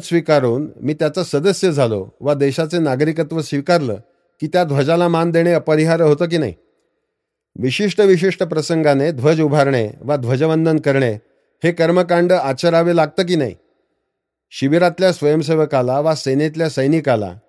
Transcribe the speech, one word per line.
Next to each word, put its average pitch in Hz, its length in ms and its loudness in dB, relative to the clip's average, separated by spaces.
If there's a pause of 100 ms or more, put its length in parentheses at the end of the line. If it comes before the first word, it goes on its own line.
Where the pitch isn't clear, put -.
स्वीकारून 151 640 0 (140)
मी 151 120 -4
त्याचा 156 300 -4
सदस्य 175 480 0
झालो 113 380 0 (100)
वा 143 140 0
देशाचे 151 460 -2
नागरिकत्व 156 640 0
स्वीकारलं 143 540 -2 (460)
की 156 60 -6
त्या 180 160 0
ध्वजाला 156 440 2
मान 170 240 0
देणे 170 220 2
अपरिहार्य 160 500 2
होतं 151 260 2
की 170 80 -2
नाही? 117 160 -2 (1040)
विशिष्ट 180 420 -2
विशिष्ट 190 420 2
प्रसंगाने 160 680 0
ध्वज 156 300 0
उभारणे 139 480 2 (120)
वा 143 140 -2
ध्वजवंदन 156 640 0
करणे 135 340 0 (500)
हे 170 80 2
कर्मकांड 170 600 2
आचरावे 170 640 0
लागतं 165 300 0
की 175 100 -2
नाही? 120 200 -2 (960)
शिबिरातल्या 170 600 0
स्वयंसेवकाला 147 840 0
वा 156 160 0
सेनेतल्या 151 540 -2
सैनिकाला 135 640 -2 (160)